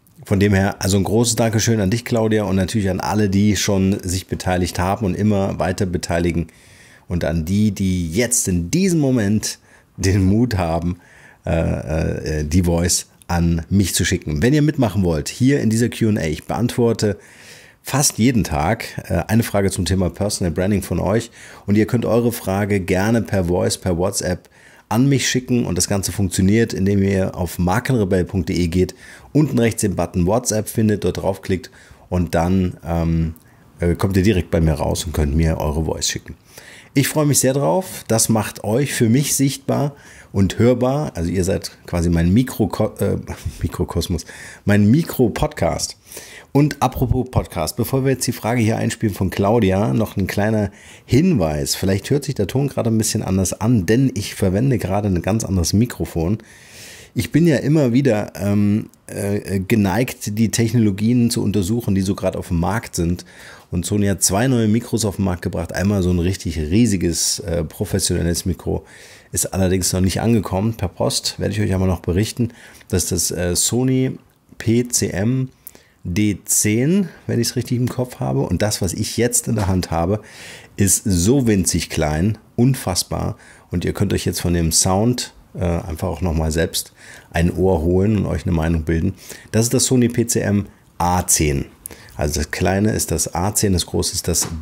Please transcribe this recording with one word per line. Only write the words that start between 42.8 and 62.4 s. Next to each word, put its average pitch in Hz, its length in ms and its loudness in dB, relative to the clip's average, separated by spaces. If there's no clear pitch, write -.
äh, 98 160 0
<laughs> - 240 -8
Mikrokosmos, - 640 -4
mein 104 240 4
Mikro-Podcast. 120 1080 0
Und 143 280 2
apropos 127 520 0
Podcast, 87 440 -2
bevor 131 280 0
wir 135 80 2
jetzt 127 160 -2
die 123 40 0
Frage 120 280 -2
hier 101 160 2
einspielen 110 360 -2
von 92 180 -2
Claudia, 101 600 2
noch 113 240 -2
ein 95 120 0
kleiner 107 420 0
Hinweis. 90 720 2
Vielleicht 95 360 -2
hört 147 140 2
sich - 120 -6
der 101 100 0
Ton 139 220 -2
gerade 113 240 -2
ein 110 60 2
bisschen 107 260 -2
anders 95 360 0
an, 110 260 2
denn 127 280 4
ich - 220 -6
verwende 104 420 2
gerade 95 300 0
ein 90 120 2
ganz 107 220 0
anderes 87 300 0
Mikrofon. 98 640 0
Ich - 160 -2
bin 170 160 4
ja 147 80 6
immer 131 360 2
wieder, 120 440 2
ähm, 101 520 2
äh, 101 500 -4
geneigt, 104 800 0
die 110 140 2
Technologien 113 760 2
zu 113 140 -2
untersuchen, 104 540 0
die 95 60 2
so 95 120 0
gerade 92 240 -4
auf 87 100 -10